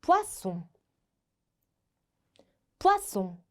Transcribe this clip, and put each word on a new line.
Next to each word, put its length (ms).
poisson. 600
poisson. 600